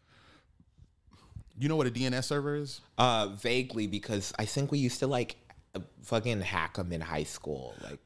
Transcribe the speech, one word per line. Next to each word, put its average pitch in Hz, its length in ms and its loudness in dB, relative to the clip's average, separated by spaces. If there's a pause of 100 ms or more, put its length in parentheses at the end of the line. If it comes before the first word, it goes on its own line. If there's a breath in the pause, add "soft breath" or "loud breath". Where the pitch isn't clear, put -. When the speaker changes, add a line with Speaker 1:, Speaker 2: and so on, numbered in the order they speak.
(1600 soft breath)
Speaker 1:
you 131 120 2
know 160 60 4
what 143 120 6
a 123 40 0
D 120 140 0
N 127 80 2
S 127 140 0
server 143 280 0
is? 143 260 -6 (160)
Speaker 2:
Uh, 117 300 6 (120)
vaguely, 120 480 0
because 101 520 -2
I 107 60 0
think 139 260 0
we 147 80 2
used 127 200 2
to, 131 80 2
like, 123 280 0 (400)
uh, 95 40 -6 (240)
fucking 113 380 0
hack 90 380 -2
'em 87 120 -2
in 82 100 -2
high 78 220 -2
school. 65 600 -8
Like, 71 220 -10